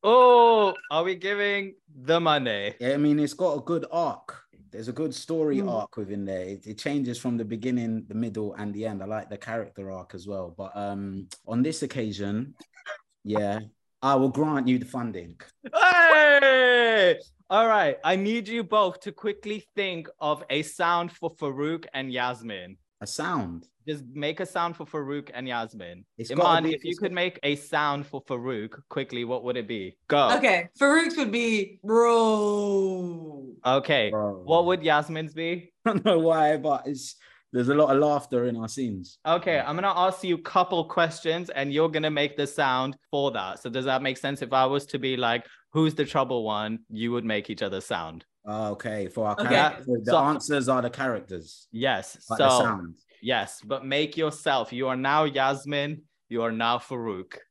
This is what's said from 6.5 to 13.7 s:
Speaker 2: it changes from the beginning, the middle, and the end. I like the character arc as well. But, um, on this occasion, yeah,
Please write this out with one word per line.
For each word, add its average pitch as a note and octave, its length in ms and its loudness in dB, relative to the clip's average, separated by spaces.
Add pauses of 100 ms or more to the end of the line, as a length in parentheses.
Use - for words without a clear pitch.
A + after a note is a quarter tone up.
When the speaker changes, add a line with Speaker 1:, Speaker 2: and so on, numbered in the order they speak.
Speaker 2:
it G#2+ 120 -12
changes C3+ 400 -4
from A#2+ 180 -4
the A2+ 80 -2
beginning, A2+ 640 -4
the G#2 60 -12
middle, G#2+ 400 -4
and G#2 180 -8
the G#2 140 -6
end. G2+ 160 -6
I F#2+ 40 -10
like G#2+ 220 -8
the - 80 -10
character G2+ 560 -10
arc F#2 220 -14
as F#2 120 -14
well. F#2 300 -8
But, F#2+ 180 -12
um, G2 540 -8 (180)
on A#2+ 160 0
this D#3 200 0
occasion, A2 720 -4 (680)
yeah, G#2 380 -2 (420)